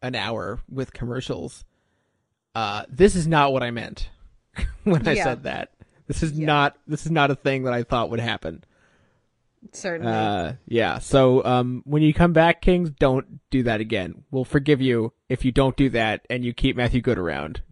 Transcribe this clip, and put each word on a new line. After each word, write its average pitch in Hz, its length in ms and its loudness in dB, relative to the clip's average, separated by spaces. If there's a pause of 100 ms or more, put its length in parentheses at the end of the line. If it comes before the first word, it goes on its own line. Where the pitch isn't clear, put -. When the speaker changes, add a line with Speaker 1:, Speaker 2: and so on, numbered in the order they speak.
Speaker 1:
an 127 120 -6
hour 107 460 -6 (100)
with 131 220 -8
commercials. - 720 -10 (880)
Uh, 104 360 -6
this 185 260 4
is 160 120 -2
not 143 260 2
what 127 100 -2
I 120 80 -6
meant - 380 -10 (380)
<laughs> - 360 -8
when 165 240 0
I 156 60 2
Speaker 2:
Yeah. 110 100 0
Speaker 1:
said 131 200 -4
that. - 280 -8 (360)
This - 140 -6
is 156 120 -2
Speaker 2:
Yeah. 156 140 -4
Speaker 1:
not, 147 380 2
this 147 200 -6
is 156 80 -4
not 143 180 4
a 131 40 -4
thing 135 280 -2
that 127 100 -2
I 120 100 -2
thought 117 260 -2
would 117 100 -4
happen. 107 460 -8 (1080)
Speaker 2:
Certainly. 165 400 -6
Speaker 1:
Uh, 104 420 -2 (140)
yeah. 107 320 0
So, 131 460 4
um, 123 400 0
when 151 180 0
you 156 100 6
come 175 200 4
back, 165 280 4
Kings, 180 280 2
don't 135 500 0 (100)
do 127 140 0
that 113 160 0
again. 107 520 -6
We'll 131 120 -2
forgive 143 380 2
you 117 320 0 (160)
if 131 160 -2
you 127 80 2
don't 135 240 2
do 135 140 4
that 110 380 -2
and 123 140 -4
you 120 100 -4
keep 135 220 0
Matthew 123 260 0
Goode 113 160 0
around. 78 440 -6 (100)